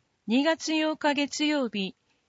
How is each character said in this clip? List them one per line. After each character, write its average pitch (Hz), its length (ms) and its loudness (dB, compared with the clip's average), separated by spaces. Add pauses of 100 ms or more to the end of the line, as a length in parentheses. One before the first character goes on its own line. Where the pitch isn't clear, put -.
(260)
二 233 160 2
月 320 300 0
八 311 240 0
日 294 160 0
月 285 320 -2
曜 294 240 0
日、 196 280 -6 (320)